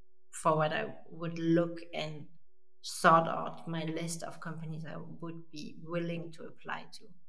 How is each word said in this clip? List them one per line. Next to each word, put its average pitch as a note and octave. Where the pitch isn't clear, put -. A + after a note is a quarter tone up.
for D#3+
what D#3
I D3
would E3
look E3
and D#3
sort E3
out -
my E3
list E3
of -
companies D#3+
I D#3
would E3
be -
willing E3+
to -
apply -
to. -